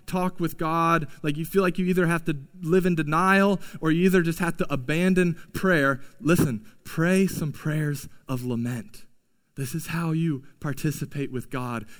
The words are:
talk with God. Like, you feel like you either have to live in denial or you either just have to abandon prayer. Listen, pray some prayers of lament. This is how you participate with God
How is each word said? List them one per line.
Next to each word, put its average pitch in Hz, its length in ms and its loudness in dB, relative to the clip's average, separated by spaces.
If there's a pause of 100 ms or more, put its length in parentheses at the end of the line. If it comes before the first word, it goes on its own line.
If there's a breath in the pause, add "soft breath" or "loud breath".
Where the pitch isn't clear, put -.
talk 180 340 -2
with 165 180 -2
God. 165 500 0 (160 loud breath)
Like, 147 140 -2
you 160 80 -4
feel 190 180 2
like 180 160 0
you 185 60 0
either 180 200 4
have 165 200 0
to 151 120 -2 (240)
live 175 240 4
in 180 80 4
denial 185 680 4 (220 loud breath)
or 160 80 2
you 165 140 4
either 185 180 6
just 165 180 -2
have 170 180 -2
to - 140 -2
abandon 170 680 2 (120)
prayer. 143 480 2 (180 loud breath)
Listen, 139 460 2 (180 loud breath)
pray 185 420 2
some 151 260 -4
prayers 151 580 -4 (180 soft breath)
of 127 160 -4
lament. 120 600 -6 (500)
This 135 180 -8
is 165 140 -8
how 165 240 -4
you 160 320 -2 (160 loud breath)
participate 143 720 -4
with 123 180 -8
God 120 360 -6 (140 loud breath)